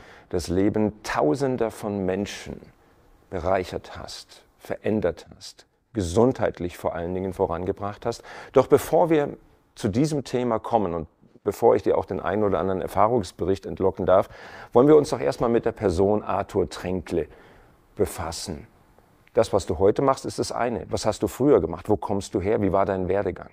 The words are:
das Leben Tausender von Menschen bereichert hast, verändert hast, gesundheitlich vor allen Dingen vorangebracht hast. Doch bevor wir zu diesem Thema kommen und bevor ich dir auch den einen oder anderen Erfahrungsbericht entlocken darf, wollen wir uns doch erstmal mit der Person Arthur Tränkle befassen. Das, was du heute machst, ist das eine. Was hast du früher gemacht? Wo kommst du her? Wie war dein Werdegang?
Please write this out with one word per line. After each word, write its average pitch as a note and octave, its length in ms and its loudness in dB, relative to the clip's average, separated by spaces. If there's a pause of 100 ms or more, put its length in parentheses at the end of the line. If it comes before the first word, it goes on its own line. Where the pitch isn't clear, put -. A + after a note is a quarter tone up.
(280)
das F2+ 200 -4
Leben G2+ 440 2 (120)
Tausender C3 680 0
von G2+ 340 -6
Menschen F#2+ 520 -4 (720)
bereichert F#2 680 -4
hast, - 460 -18 (160)
verändert G2+ 800 -4
hast, - 300 -20 (260)
gesundheitlich F#2+ 840 0
vor F2 200 -4
allen E2+ 180 -6
Dingen F#2+ 180 -4
vorangebracht F#2 720 -4
hast. A#2 200 -6 (280)
Doch C3 140 6
bevor D#3+ 420 4
wir D3 280 0 (400)
zu - 100 -4
diesem C#3 380 0
Thema B2 340 0
kommen G2 360 0
und E2 120 -4 (380)
bevor A2+ 320 4
ich - 80 -2
dir F2+ 120 4
auch - 80 0
den F#2 140 -6
einen F#2+ 240 0
oder F#2+ 160 2
anderen F#2 240 -2
Erfahrungsbericht F#2+ 840 0
entlocken F#2 380 -2
darf, F#2 240 4 (440)
wollen C3 160 6
wir D3+ 80 10
uns C#3+ 140 4
doch B2 100 -4
erstmal C3+ 300 0
mit A#2 140 2
der A#2 60 0
Person G2+ 540 2
Arthur G2 440 -2
Tränkle F2+ 600 -4 (680)
befassen. E2+ 720 -6 (640)
Das, A2+ 200 0
was G2+ 140 0
du E2 120 -4
heute G2+ 240 4
machst, C3+ 240 0
ist - 140 -8
das - 100 -4
eine. A#2 380 -4
Was G#2+ 180 -4
hast G#2+ 160 -2
du G#2 60 0
früher B2+ 320 4
gemacht? E2 280 -6
Wo G#2 80 4
kommst - 380 -4
du G2+ 60 0
her? G#2+ 200 0
Wie G2 120 2
war G2 120 4
dein F#2+ 220 -2
Werdegang? F#2+ 460 -2